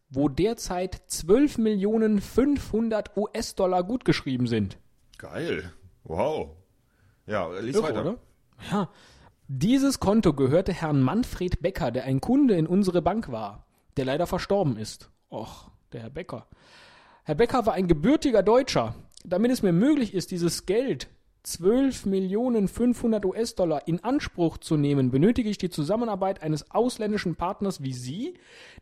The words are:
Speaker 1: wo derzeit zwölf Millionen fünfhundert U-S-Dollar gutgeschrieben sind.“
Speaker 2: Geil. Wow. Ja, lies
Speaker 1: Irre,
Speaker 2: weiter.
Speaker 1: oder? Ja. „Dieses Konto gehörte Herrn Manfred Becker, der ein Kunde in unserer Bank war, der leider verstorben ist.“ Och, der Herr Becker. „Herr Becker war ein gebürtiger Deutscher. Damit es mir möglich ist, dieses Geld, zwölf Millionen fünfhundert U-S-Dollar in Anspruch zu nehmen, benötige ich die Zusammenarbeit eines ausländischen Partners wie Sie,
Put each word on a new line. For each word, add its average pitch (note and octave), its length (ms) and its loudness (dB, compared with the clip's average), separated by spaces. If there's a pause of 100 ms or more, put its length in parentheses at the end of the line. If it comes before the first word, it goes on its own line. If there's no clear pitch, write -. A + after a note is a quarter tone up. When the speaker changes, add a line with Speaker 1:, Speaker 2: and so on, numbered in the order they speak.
(100)
Speaker 1:
wo C#3 180 0
derzeit F#3 800 -2
zwölf G#3+ 520 2
Millionen G#3+ 640 2
fünfhundert A3+ 960 0
U-S-Dollar F#3+ 680 -2
gutgeschrieben D3 640 -2
sind.“ G#2+ 320 -2 (400)
Speaker 2:
Geil. G2 540 -8 (320)
Wow. F#2+ 460 -4 (760)
Ja, F#2+ 220 -4 (120)
lies A#2 160 -4
Speaker 1:
Irre, F3+ 120 0
Speaker 2:
weiter. G#2+ 140 -4
Speaker 1:
oder? G3+ 160 -4 (520)
Ja. G3 200 -2 (580)
„Dieses B3 520 2
Konto G3 340 4
gehörte C#3 400 2
Herrn D3 260 0
Manfred F3+ 640 0
Becker, C3 280 -2
der A#2+ 140 -4
ein C3+ 160 0
Kunde B3+ 360 4
in D#3+ 100 2
unserer F3+ 340 2
Bank F3 320 0
war, G#2+ 340 -8 (300)
der C3 80 0
leider D3 220 0
verstorben F3 500 0
ist.“ - 340 -12 (200)
Och, - 400 -12 (220)
der A#2+ 100 -12
Herr A#2 80 -14
Becker. C#3 360 -12 (800)
„Herr D3+ 120 -2
Becker A#3+ 280 2
war G#3 80 2
ein F3 160 0
gebürtiger G#3 540 4
Deutscher. G3 520 2 (300)
Damit G3 260 2
es B3+ 120 -2
mir F#3 100 4
möglich A#3+ 400 2
ist, F3 180 -6
dieses E3+ 360 -2
Geld, G#3+ 420 -2 (340)
zwölf B3 600 0
Millionen G3 640 0
fünfhundert A#3 560 0
U-S-Dollar F#3 640 -2
in E3+ 160 -2
Anspruch G#3 540 -2
zu - 180 -2
nehmen, C#3+ 340 2
benötige G#3+ 380 4
ich G3+ 100 -4
die F3+ 120 -4
Zusammenarbeit G3 720 -2
eines D#3 280 -4
ausländischen G#3 640 -2
Partners F#3+ 460 -4
wie C3 120 -4
Sie, E3 400 -8 (480)